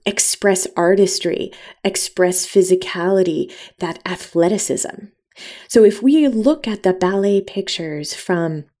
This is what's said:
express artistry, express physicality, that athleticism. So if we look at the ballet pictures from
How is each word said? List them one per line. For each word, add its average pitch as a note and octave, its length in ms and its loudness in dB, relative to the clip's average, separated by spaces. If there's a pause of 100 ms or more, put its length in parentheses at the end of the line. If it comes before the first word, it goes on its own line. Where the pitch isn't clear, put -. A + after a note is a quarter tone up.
express G3+ 680 0
artistry, F#3 760 0 (320)
express F#3 640 -2
physicality, F#3 1040 0 (280)
that E3 260 -8
athleticism. - 1000 -2 (640)
So A3+ 160 6
if G#3 180 4
we C#4+ 260 4
look B3+ 400 0
at G#3 160 -8
the F#3 100 2
ballet G3 480 0
pictures D#3+ 720 -8
from E3 520 -4 (140)